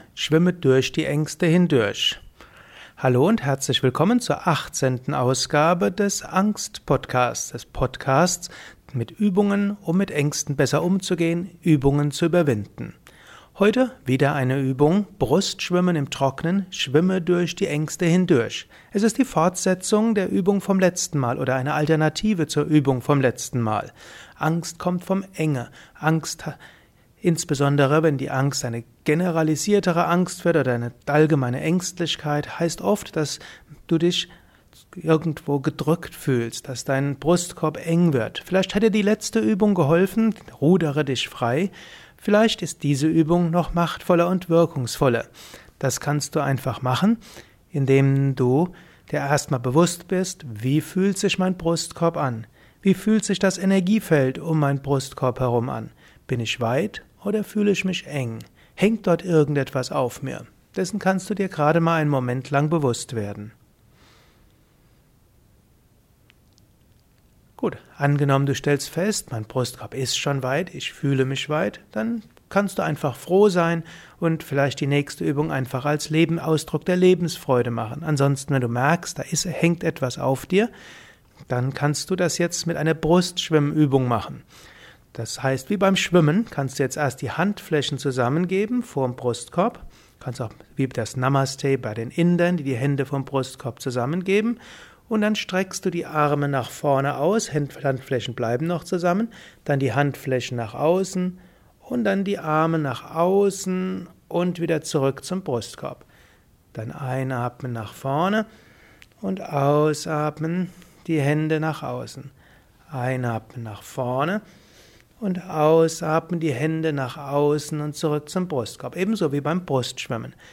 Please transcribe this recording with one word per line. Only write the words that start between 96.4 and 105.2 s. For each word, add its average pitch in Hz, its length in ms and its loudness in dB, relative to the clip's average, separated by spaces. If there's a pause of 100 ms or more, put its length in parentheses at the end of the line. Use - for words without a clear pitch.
nach 139 220 -2
vorne 139 480 0
aus, 185 360 0
Hand-, 143 300 -4
Handflächen 127 500 -2
bleiben 123 340 -2
noch 170 180 -4
zusammen, 180 420 0 (380)
dann 143 140 0
die 135 120 0
Handflächen 131 640 -2
nach 117 180 -8
außen 180 640 -2 (440)
und 240 240 -4
dann 196 180 0
die 196 160 -2
Arme 160 400 0
nach 139 340 -6
außen 185 920 0 (220)
und 175 320 -2
wieder 160 200 -2
zurück 135 440 -2